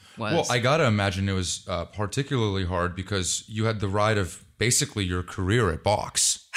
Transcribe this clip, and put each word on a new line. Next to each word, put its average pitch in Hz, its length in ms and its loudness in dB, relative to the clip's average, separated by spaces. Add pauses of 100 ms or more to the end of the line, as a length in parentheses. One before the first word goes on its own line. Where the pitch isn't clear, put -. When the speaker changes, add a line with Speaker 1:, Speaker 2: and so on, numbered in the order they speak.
(160)
Speaker 1:
was. 110 160 -2
Speaker 2:
Well, - 180 2
I 123 100 0
gotta 147 260 4
imagine 98 420 2
it 98 40 0
was, 92 360 -4
uh, 87 180 -4
particularly 104 800 -2
hard 87 300 0
because 92 540 -4
you 110 160 -2
had 110 160 -2
the 101 80 -2
ride 104 300 2
of 92 260 -4 (140)
basically 113 460 0
your 90 200 -2
career 95 460 2
at 78 120 -4
Box - 760 0